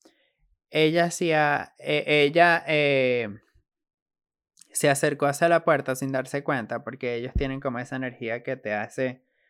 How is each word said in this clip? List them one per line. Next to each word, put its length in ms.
Ella 360
hacía... 720
Eh, 280
ella, 600
eh, 640
se 160
acercó 380
hacia 220
la 160
puerta 320
sin 160
darse 320
cuenta, 400
porque 320
ellos 180
tienen 260
como 200
esa 160
energía 460
que 140
te 160
hace 520